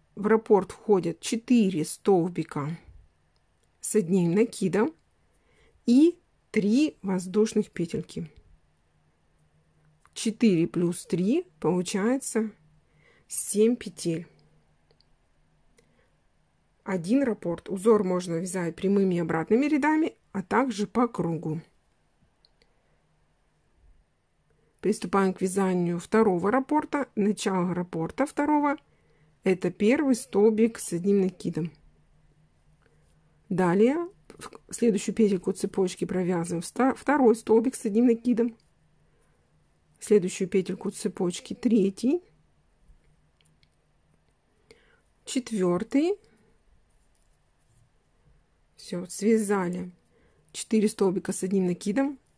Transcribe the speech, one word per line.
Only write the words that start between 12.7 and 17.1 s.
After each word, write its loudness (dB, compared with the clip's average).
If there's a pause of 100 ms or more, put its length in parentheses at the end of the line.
семь 0
петель. -8 (2500)
Один -2